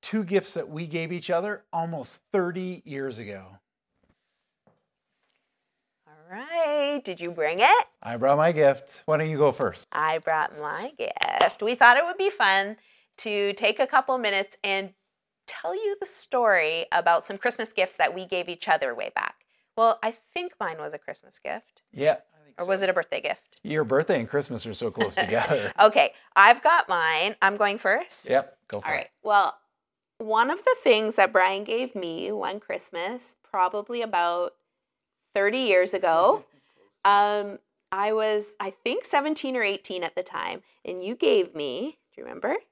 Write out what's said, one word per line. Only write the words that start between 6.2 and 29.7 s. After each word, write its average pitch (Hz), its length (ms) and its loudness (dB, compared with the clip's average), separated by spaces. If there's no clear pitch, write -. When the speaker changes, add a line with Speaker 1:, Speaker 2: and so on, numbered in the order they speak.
Speaker 2:
right. 294 760 -2
Did 180 160 -8
you 175 100 -6
bring 165 300 -2
it? 370 260 6
Speaker 1:
I 117 140 -8
brought 135 220 4
my 160 120 6
gift. 143 540 2
Why 156 140 2
don't 160 120 0
you 156 80 -4
go 139 140 6
first? 123 400 -4
Speaker 2:
I 160 260 0
brought 156 400 -2
my 151 400 -8
gift. - 640 0
We 226 120 -2
thought 247 240 8
it 320 60 2
would 359 140 -6
be 392 120 0
fun 202 460 0
to 202 340 -2
take 214 260 0
a 262 80 2
couple 262 320 2
minutes 202 460 -2
and 196 300 -4
tell - 280 -8
you 226 260 -4
the - 60 -8
story 175 840 0
about 170 360 2
some 196 120 -10
Christmas 233 340 -4
gifts 185 240 -2
that 165 180 2
we 185 120 -8
gave 180 220 -4
each 170 200 -10
other 139 260 0
way 113 200 -8
back. - 200 -4
Well, 226 260 4
I 226 120 -4
think 359 240 -8
mine 165 200 -8
was 151 160 -10
a 147 40 -10
Christmas - 400 -18
gift. - 440 -12
Speaker 1:
Yeah, 147 200 2
I - 100 -20
think 147 160 -16
Speaker 2:
Or 180 60 -4
was 190 140 0
Speaker 1:
so. 196 40 -2
Speaker 2:
it 185 60 2
a - 40 2
birthday - 260 -4
gift? - 420 -8
Speaker 1:
Your 151 220 -2
birthday 143 340 2
and 113 100 -4
Christmas 135 380 -4
are 107 80 -10
so 113 160 -4
close 104 240 -2
Speaker 2:
<laughs> - 20 -2
Speaker 1:
together. 113 640 -2
Speaker 2:
Okay, 214 340 6
I've 196 280 8
got 320 260 4
mine. 165 540 0
I'm 196 140 2
going 202 200 0
first? 226 540 -4
Speaker 1:
Yep, 135 260 0
go 104 120 -8
for - 80 -12
Speaker 2:
All - 60 -4
Speaker 1:
it. - 20 -4
Speaker 2:
right. 127 120 -8
Well, 202 360 2